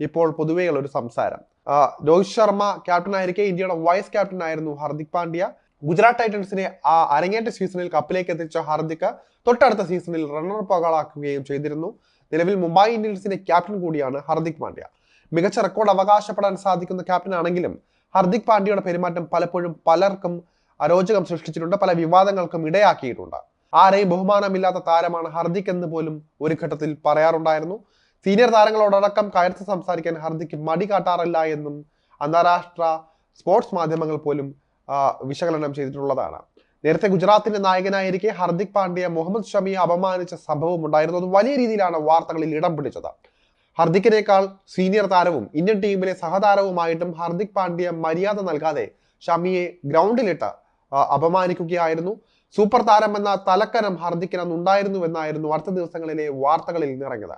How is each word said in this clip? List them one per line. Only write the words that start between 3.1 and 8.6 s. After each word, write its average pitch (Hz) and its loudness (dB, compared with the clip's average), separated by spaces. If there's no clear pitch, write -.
ഇന്ത്യയുടെ 185 -2
വൈസ് 170 0
ക്യാപ്റ്റനായിരുന്നു 165 -4
ഹാർദിക് 151 -8
പാണ്ഡ്യ. 175 -4
ഗുജറാത്ത് 202 4
ടൈറ്റൻസിനെ 202 -2
ആ 160 6
അരങ്ങേറ്റ 190 0
സീസണിൽ 185 -6
കപ്പിലേക്ക് 175 -2
എത്തിച്ച 165 -6
ഹാർദിക് 160 -4